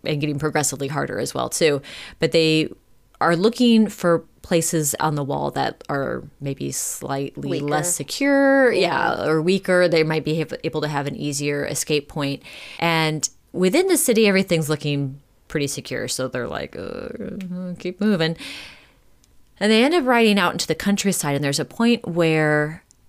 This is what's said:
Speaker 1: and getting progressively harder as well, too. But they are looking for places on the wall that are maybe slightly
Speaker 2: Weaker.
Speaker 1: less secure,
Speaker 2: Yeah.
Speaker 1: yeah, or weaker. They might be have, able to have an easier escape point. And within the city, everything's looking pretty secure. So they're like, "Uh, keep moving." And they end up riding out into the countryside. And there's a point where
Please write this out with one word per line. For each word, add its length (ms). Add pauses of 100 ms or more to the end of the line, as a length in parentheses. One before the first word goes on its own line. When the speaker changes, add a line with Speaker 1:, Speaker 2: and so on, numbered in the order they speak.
Speaker 1:
and 180
getting 180
progressively 480
harder 320
as 140
well, 160
too. 320 (380)
But 120
they 380 (520)
are 140
looking 540
for 300 (220)
places 580
on 160
the 80
wall 280
that 380
are 340 (160)
maybe 320
slightly 800
Speaker 2:
Weaker. 160
Speaker 1:
less 280
secure, 800
Speaker 2:
Yeah. 480
Speaker 1:
yeah, 80
or 140
weaker. 480
They 140
might 200
be 120
have, 180 (100)
able 180
to 60
have 180
an 100
easier 500
escape 420
point. 340 (380)
And 500 (220)
within 360
the 100
city, 300
everything's 420
looking 500 (280)
pretty 200
secure. 400
So 200
they're 200
like, 300
"Uh, 1040
keep 220
moving." 340 (1200)
And 120
they 120
end 100
up 120
riding 340
out 140
into 140
the 80
countryside. 600
And 80
there's 160
a 60
point 420
where 760 (240)